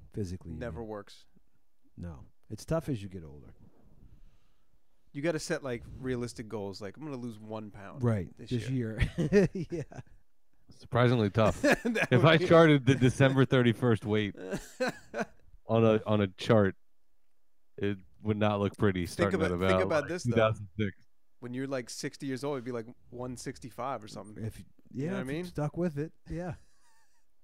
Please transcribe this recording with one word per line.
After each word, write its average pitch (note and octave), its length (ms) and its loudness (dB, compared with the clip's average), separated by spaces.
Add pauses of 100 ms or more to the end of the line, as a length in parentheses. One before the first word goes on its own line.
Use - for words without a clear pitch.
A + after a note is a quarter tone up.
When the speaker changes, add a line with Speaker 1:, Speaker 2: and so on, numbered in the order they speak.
(140)
Speaker 1:
Physically, F2+ 400 -8
you D#2+ 60 -10
Speaker 2:
Never A#2 200 -10
Speaker 1:
mean? A2+ 100 -10
Speaker 2:
works. - 360 -14 (720)
Speaker 1:
No. F2 220 -12 (300)
It's A2 160 -12
tough D#3+ 240 -2
as A#2 120 -6
you G2 80 -12
get F2+ 140 -14
older. C#2+ 300 -18 (1600)
Speaker 2:
You C#3+ 80 -8
gotta D#3 180 -2
set, D3 240 -6
like, B2 200 -6 (160)
realistic A#2+ 500 -6
goals. G2+ 320 -8
Like, F#2+ 160 -12
"I'm B2 80 -14
gonna C#3+ 120 -8
lose A#2+ 220 -12
one G#2+ 320 -10
pound G2+ 320 -10
Speaker 1:
Right. A2 240 0 (100)
Speaker 2:
this - 120 -16
Speaker 1:
This B2 200 -4
Speaker 2:
year." A#2 300 -4 (180)
Speaker 1:
year. E3+ 360 4
<laughs> F3 180 -6
Yeah. E3 120 -6 (960)
Speaker 3:
Surprisingly A#2+ 500 2
tough. G#2+ 320 4
Speaker 2:
<laughs> - 0 -
That A3+ 500 2
Speaker 3:
If B2 120 6
Speaker 2:
would - 20 6
Speaker 3:
I D#3+ 120 8
Speaker 2:
be F3 100 2
Speaker 3:
charted D#3+ 380 8
the C3+ 100 6
December C3 500 4
thirty-first A#2+ 600 4
weight G#2 300 0 (640)
Speaker 2:
<laughs> - 680 -12
Speaker 3:
on A2+ 180 4
a, A2 200 4
on G#2+ 160 2
a G2+ 60 2 (100)
chart, G#2 380 4 (1000)
it G2+ 200 -4 (260)
would G#2+ 140 0
not G#2 240 2
look G2 160 0
pretty F#2 280 2
Speaker 2:
Think - 40 -8 (220)
Speaker 3:
starting F#3+ 40 0
Speaker 2:
about, - 160 0
Speaker 3:
at F2 60 -2
about, F#2 120 2
Speaker 2:
think F#2+ 140 4
about D3+ 200 0
Speaker 3:
like, - 60 -8
Speaker 2:
this, E3 140 -8
though. A#2+ 80 -2
Speaker 3:
two G2+ 80 2
thousand A2 280 2 (120)
six. G#2 180 -4 (420)
Speaker 2:
When A#2+ 140 -10
you're, C3+ 140 -6
like, C3 220 -6
sixty - 360 -10
years C3 200 -6
old, D3 100 -4
it'd B2 100 -8
be, B2 60 -8
like, A#2 160 -8 (220)
one B2 280 -10
sixty-five B2 640 -10
or G#2+ 40 -16
something. G2+ 380 -14
Speaker 1:
If, G#2+ 140 -10
Speaker 2:
You F#2+ 40 -18
know - 420 -12
Speaker 1:
yeah, E3+ 60 -4
Speaker 2:
what G3 60 -4
I - 60 -4
Speaker 1:
if C3 40 -8
you C3+ 60 -6
Speaker 2:
mean? E3+ 120 -6
Speaker 1:
stuck D3 320 -6
with E3 220 -4
it, D#3 140 -8 (160)
yeah. E3 300 -8
<laughs> - 40 -20 (800)